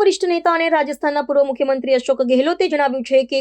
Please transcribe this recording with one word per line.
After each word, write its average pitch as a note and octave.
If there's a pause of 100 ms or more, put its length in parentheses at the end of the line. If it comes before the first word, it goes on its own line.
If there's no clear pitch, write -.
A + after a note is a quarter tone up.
વરિષ્ઠ F#4+
નેતા E4+
અને E4
રાજસ્થાનના D4
પૂર્વ C#4+
મુખ્યમંત્રી C4+
અશોક B3+
ગેહલોતે D4
જણાવ્યું C#4
છે C4+
કે C4+